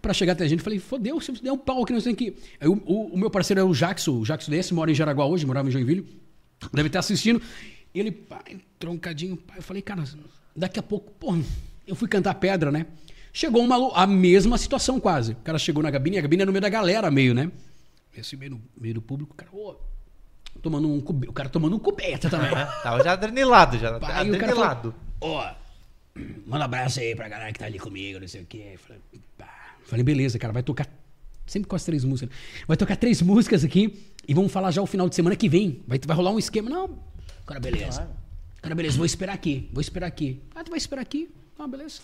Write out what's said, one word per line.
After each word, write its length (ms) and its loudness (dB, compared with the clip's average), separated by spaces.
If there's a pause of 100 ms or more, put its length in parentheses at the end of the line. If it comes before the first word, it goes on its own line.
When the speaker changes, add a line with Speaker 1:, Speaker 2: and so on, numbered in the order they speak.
Speaker 1:
pra 120 0
chegar 200 2
até 100 -2
a 40 2
gente, 140 2
falei, 180 -4
"Fodeu, 420 -4
se 100 -8 (100)
der 100 -4
um 60 -2
pau 260 -2
aqui, 100 -2
nós 100 0
temos 140 0
que 80 -2
ir." 100 -6 (240)
Aí 80 4
o, 60 8 (120)
o, 280 0
o 40 0
meu 140 2
parceiro 280 2
é 40 6
o 100 6
Jackson, 460 0
o 60 0
Jackson 260 -4
D 60 2
S, 160 0
mora 180 2
em 40 6
Jaraguá 300 2
hoje, 220 2
morava 200 0
em 40 0
Joinville, 340 2 (680)
deve 140 2
estar 120 0
assistindo. 420 2 (520)
E 60 -4
ele, 120 -2
pá, 380 -16
entroncadinho, 840 -10
pá. 220 -18
Eu 60 -14
falei, 180 -10
"Cara, 220 -6 (520)
daqui 240 -4
a 40 -6
pouco," 280 -6
porra, 280 -2 (480)
eu 80 -6
fui 120 -2
cantar 280 2
pedra, 360 2
né? 140 -2 (460)
Chegou 300 2
um 60 2
maluco, 280 4
a 120 6
mesma 500 8
situação 420 0
quase. 340 2
O 100 -6
cara 160 -2
chegou 240 0
na 80 0
gabine, 240 0
e 40 2
a 40 0
gabine 180 4
era 60 4
no 40 2
meio 120 2
da 60 2
galera, 420 2
meio, 240 6
né? 160 0 (680)
Esse 180 -14
meio 200 -14
do, 60 -14 (200)
meio 140 -6
do 80 -6
público, 300 -8
o 20 -20
cara, 180 -20
ô, 220 -12 (880)
tomando 280 0
um 80 0
cube-, 300 -4
o 40 -12
cara 140 -6
tomando 280 0
um 40 -2
coberta 480 -2
também. 220 0
Speaker 2:
Aham, 180 0 (140)
tava 220 2
já 100 4
adrenilado, 640 6
já 220 -2
Speaker 1:
Pá, 80 -4
aí 240 0
o 20 4
cara 200 0
Speaker 2:
adrenilado. 420 0 (240)
Speaker 1:
falou, 180 -6
"Ó, 140 -8 (960)
manda 160 -2
um 20 0
abraço 340 -2
aí 160 -4
pra 140 -12
galera 240 -10
que 60 -12
tá 80 -10
ali 100 -10
comigo, 420 -12
não 80 -16
sei 140 -16
o 60 -18
quê." 260 -16
Eu 60 -20
falei, 220 -20 (360)
pá. 460 -20
Falei, 200 -2
"Beleza, 360 2
cara, 120 -4
vai 120 -2
tocar," 240 -4 (580)
sempre 240 -6
com 60 -4
as 80 -2
três 200 0
músicas. 320 -2 (320)
"Vai 100 2
tocar 180 2
três 260 4
músicas 420 6
aqui 420 2 (220)
e 60 2
vamos 180 4
falar 200 0
já 100 2
o 60 0
final 200 0
de 80 -2
semana 200 4
que 120 2
vem. 400 2
Vai, 160 0
vai 140 0
rolar 140 2
um 80 2
esquema." 280 -2
Não, 220 -4 (560)
cara, 140 -12
beleza. 420 -4
Speaker 2:
Claro. 160 -10 (420)
Speaker 1:
Cara, 160 -8
beleza, 220 0
vou 80 2
esperar 280 -4
aqui, 380 -4
vou 100 -4
esperar 260 -6
aqui. 340 -6 (140)
"Ah, 80 -12
tu 80 -14
vai 80 -6
esperar 240 -8
aqui?" 260 -8 (300)
Ah, 80 -10
beleza. 360 -14